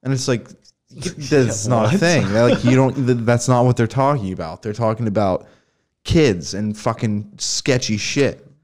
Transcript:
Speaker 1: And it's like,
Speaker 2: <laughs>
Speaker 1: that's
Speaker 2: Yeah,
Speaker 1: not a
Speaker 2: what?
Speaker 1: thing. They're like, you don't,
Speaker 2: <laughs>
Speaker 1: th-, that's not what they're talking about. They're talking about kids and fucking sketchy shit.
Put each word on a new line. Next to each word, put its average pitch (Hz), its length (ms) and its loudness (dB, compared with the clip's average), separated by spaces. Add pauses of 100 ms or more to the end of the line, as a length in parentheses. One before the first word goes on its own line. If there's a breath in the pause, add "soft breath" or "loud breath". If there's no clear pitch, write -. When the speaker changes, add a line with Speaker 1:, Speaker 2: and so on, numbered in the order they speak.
Speaker 1:
And 131 100 -4
it's 127 160 -4
like, 120 200 -2 (220)
Speaker 2:
<laughs> - 200 -20
Speaker 1:
that's 127 760 -2
Speaker 2:
Yeah, 117 40 0
Speaker 1:
not 113 160 2
a - 60 2
Speaker 2:
what? 196 80 2
Speaker 1:
thing. 165 320 2
They're 120 180 4
like, - 140 0
you 123 120 4
don't, 131 180 2
Speaker 2:
<laughs> 135 120 -2
Speaker 1:
th-, 123 140 2
that's 117 280 0
not 123 160 4
what 120 120 4
they're 117 100 2
talking 131 460 0
about. 87 300 -10
They're 107 100 -8
talking 113 360 -2
about 98 380 0 (580 soft breath)
kids 113 500 2
and 107 220 -4
fucking 107 640 -4
sketchy - 580 -2
shit. 107 500 -2 (180)